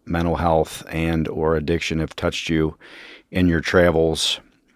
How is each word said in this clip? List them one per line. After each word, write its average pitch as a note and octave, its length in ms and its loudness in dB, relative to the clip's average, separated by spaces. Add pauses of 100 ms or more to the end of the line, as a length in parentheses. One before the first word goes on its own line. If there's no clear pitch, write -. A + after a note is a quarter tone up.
mental E2+ 300 -2
health D#2+ 520 0
and E2 400 -2
or D#2+ 280 -2
addiction D#2+ 420 -2
have D#2 180 -4
touched - 320 -4
you D#2 300 0 (540)
in F#2 160 2
your E2 140 2
travels. D#2+ 760 2 (360)